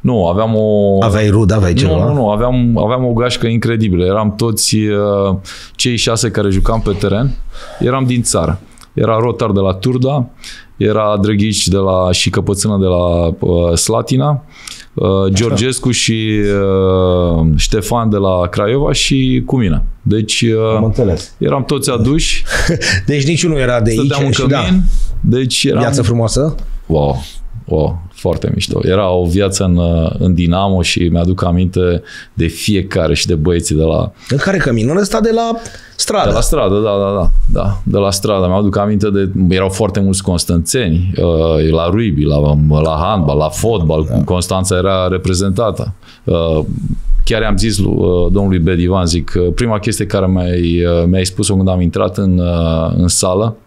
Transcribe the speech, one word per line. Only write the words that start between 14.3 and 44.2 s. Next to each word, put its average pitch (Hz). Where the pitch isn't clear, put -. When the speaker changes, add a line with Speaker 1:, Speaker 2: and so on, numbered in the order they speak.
Speaker 1:
uh, -
Speaker 2:
Așa. 95
Speaker 1:
Georgescu 117
și, 110
uh, 80
Ștefan 113
de 104
la 92
Craiova 131
și 127
cu 127
mine. 90
Deci, 107
uh, 110
Speaker 2:
Am 110
înțeles. 107
Speaker 1:
eram 139
toți 147
aduși. 127
Speaker 2:
<laughs> -
Deci 143
niciunul 165
era 123
de 110
Speaker 1:
Stăteam 139
Speaker 2:
aici 139
Speaker 1:
în 135
Speaker 2:
și 127
da. 143
Speaker 1:
cămin, 185
deci 123
eram 139
Speaker 2:
Viață 120
frumoasă? 120
Speaker 1:
Wow, 71
wow, 78
foarte -
mișto. -
Era 95
o 90
viață 95
în, 87
în 92
Dinamo 90
și -
mi-aduc 87
aminte 90
de 85
fiecare 90
și -
de 90
băieții 82
de 76
la 80
Speaker 2:
În -
care 190
cămin? 123
În 160
ăsta 208
de 220
la 226
stradă? 190
Speaker 1:
De 104
la 110
stradă, 120
da, 107
da, 98
da, 85
da, 98
de -
la 98
stradă. 95
Mi-aduc 98
aminte 104
de, 98
erau 92
foarte 98
mulți 95
constanțeni, 87
uh, 80
la 82
rugby, 90
la, 73
la 78
handbal, 82
la 78
fotbal. 80
Speaker 2:
Da. -